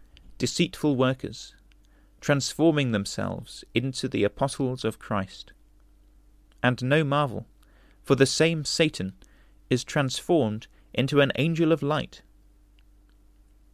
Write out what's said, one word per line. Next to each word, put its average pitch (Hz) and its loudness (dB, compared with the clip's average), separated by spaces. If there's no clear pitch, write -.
deceitful 151 0
workers, - -2
transforming 143 2
themselves 98 -4
into 131 -2
the 107 0
apostles 127 -2
of 113 -4
Christ. - -6
And 123 0
no 143 2
marvel, 139 -2
for - 4
the 131 6
same 156 0
Satan - -2
is 123 2
transformed 131 0
into 139 2
an 135 2
angel 160 2
of 160 2
light. 147 -4